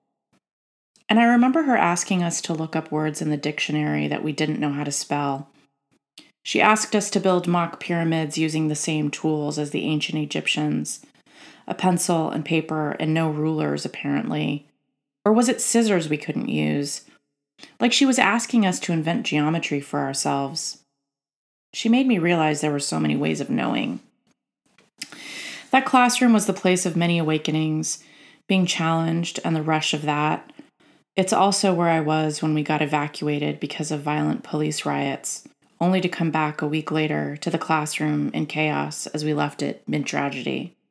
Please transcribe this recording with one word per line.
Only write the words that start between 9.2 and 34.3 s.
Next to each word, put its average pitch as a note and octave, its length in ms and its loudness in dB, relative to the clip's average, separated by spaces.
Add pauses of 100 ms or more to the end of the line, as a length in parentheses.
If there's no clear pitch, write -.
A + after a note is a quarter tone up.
as D3 120 -4
the - 120 -4
ancient D3+ 340 -2
Egyptians. D3+ 880 -2 (640)
A - 60 -4
pencil E3+ 560 0
and D#3 160 -4
paper D#3 460 -2
and D#3 220 -2
no D#3+ 160 2
rulers, D3+ 540 -2
apparently. D3 840 -4 (580)
Or G#3+ 80 4
was A#3 160 4
it A#3 100 0
scissors G#3 480 2
we D3+ 80 0
couldn't - 320 -4
use? D3+ 540 -2 (760)
Like A#3+ 140 2
she - 140 4
was C4 140 4
asking A3+ 460 4
us F3 140 0
to - 140 -2
invent E3 320 0
geometry D3+ 560 0
for D3+ 180 -4
ourselves. C#3 800 -2 (960)
She - 160 -2
made B3+ 180 6
me G#3+ 120 4
realize D#3+ 420 4
there D3+ 100 2
were C#3+ 80 0
so D3+ 220 -2
many D3 160 2
ways D3 240 0
of - 80 -6
knowing. A#2 500 -2 (1700)
That C4 140 4
classroom B3 460 6
was G#3+ 140 6
the F#3+ 80 2
place F#3 320 2
of E3 100 0
many E3+ 220 2
awakenings, D#3 840 0 (460)
being F#3+ 180 4
challenged E3 760 0
and E3 100 0
the D#3 80 0
rush D#3 320 0
of D3+ 100 -4
that. D3+ 500 -2 (640)
It's F#3 160 2
also G3 400 4
where E3+ 160 2
I E3 100 4
was D#3 420 0
when D#3 120 0
we D3+ 100 0
got D3+ 180 0
evacuated D3 800 -2
because D3 320 -6
of D3 80 -4
violent D3+ 420 -2